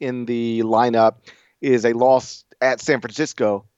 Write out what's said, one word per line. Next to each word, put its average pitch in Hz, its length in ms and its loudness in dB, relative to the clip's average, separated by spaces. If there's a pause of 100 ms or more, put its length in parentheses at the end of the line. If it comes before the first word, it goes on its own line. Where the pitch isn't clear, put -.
in 127 260 -8
the 117 360 -2
lineup 113 540 2 (440)
is 127 240 0
a 117 80 2
loss 127 520 0 (160)
at 127 200 0
San 135 200 -2
Francisco 107 640 -4 (120)